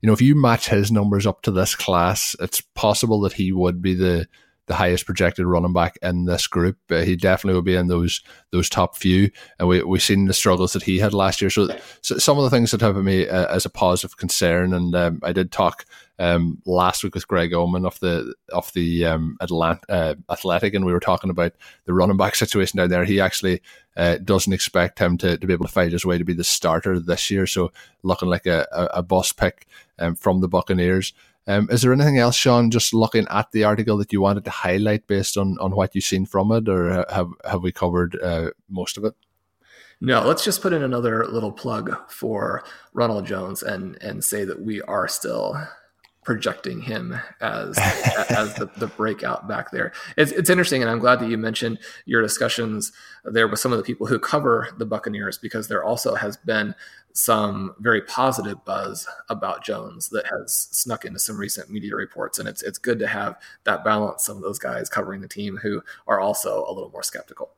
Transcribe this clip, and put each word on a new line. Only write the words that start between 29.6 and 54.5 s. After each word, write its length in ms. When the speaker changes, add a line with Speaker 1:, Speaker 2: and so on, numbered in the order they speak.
Speaker 1:
um, 180
from 240
the 80
Buccaneers. 640
Um, 220
is 120
there 100
anything 260
else, 160
Sean, 360
just 220
looking 380
at 220
the 120
article 340
that 140
you 80
wanted 260
to 40
highlight 560
based 300
on, 240
on 160
what 180
you've 80
seen 240
from 240
it, 180
or 240
ha-, 220
have, 140
have 180
we 100
covered, 480
uh, 300
most 280
of 80
it? 100
Speaker 2:
No, 260
let's 180
just 160
put 120
in 100
another 440
little 260
plug 580
for 540
Ronald 320
Jones 360
and, 400
and 220
say 200
that 160
we 220
are 240
still 500
projecting 560
him 360
as, 380
<laughs> 520
as 260
the, 120
the 100
breakout 580
back 240
there. 220
It's, 160
it's 180
interesting, 320
and 80
I'm 80
glad 220
that 100
you 80
mentioned 400
your 160
discussions 680
there 220
with 140
some 100
of 80
the 60
people 240
who 100
cover 580